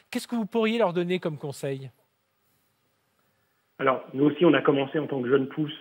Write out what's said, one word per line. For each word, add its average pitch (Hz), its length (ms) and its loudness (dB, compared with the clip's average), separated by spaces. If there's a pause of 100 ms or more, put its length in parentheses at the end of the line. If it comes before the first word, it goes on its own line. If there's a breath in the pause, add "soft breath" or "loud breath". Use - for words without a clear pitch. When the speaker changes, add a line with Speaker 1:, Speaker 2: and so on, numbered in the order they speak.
(120)
Speaker 1:
qu'est-ce - 160 -6
que 240 80 -6
vous 226 100 -2
pourriez 226 340 0
leur 190 120 2
donner 175 280 -2
comme 156 180 -6
conseil ? 135 520 -8 (1900)
Speaker 2:
Alors, 131 240 0 (100)
nous 135 120 2
aussi, 147 180 2
on 165 100 8
a 135 80 4
commencé 139 380 2
en 135 80 -4
tant 139 140 -4
que 123 80 -2
jeune 135 180 4
pousse, 147 340 -4